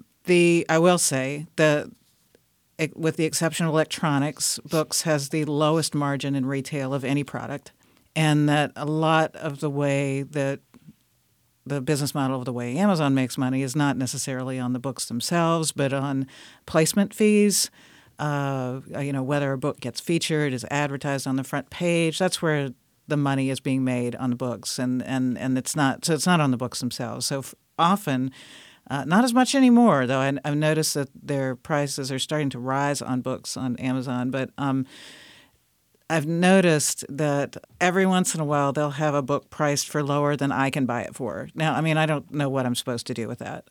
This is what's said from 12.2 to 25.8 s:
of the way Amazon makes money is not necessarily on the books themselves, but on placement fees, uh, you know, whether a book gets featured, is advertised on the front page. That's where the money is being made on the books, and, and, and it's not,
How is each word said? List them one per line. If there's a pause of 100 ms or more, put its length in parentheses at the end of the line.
of
the
way
Amazon
makes
money
is
not
necessarily
on
the
books
themselves,
but
on (400)
placement
fees, (480)
uh, (180)
you
know,
whether
a
book
gets
featured,
is
advertised
on
the
front
page.
That's
where (360)
the
money
is
being
made
on
the
books,
and,
and,
and
it's
not,